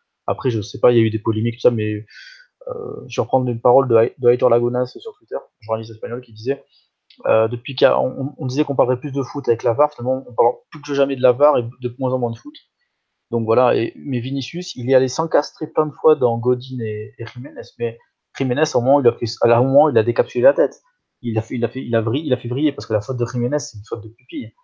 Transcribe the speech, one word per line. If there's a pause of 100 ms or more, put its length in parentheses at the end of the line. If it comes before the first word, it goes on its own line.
(240)
après,
je
sais
pas,
il
y
a
eu
des
polémiques,
tout
ça,
mais (600)
euh,
je
vais
reprendre
une
parole
de
Ai-,
de
Aitor
Lagunas (100)
sur
Twitter, (220)
journaliste
espagnol,
qui
disait, (600)
euh,
depuis
qu'il
y
a,
on,
on
disait
qu'on
parlerait
plus
de
foot
avec
la
var,
finalement,
on
parle (160)
plus
que
jamais
de
la
var
et
de
moins
en
moins
de
foot. (760)
Donc
voilà,
et,
mais
Vinicius,
il
est
allé
s'encastrer
plein
de
fois
dans
Godin
et,
et
Jiménez, (180)
mais (400)
Jiménez, (120)
au
moment,
il
a
pris, (120)
à
un
moment,
il
a
décapsulé
la
tête. (400)
Il
a
fait,
il
a
fait,
il
a
vrillé,
il
a
fait
vriller
parce
que
la
faute
de
Jiménez,
c'est
une
faute
de
pupille. (100)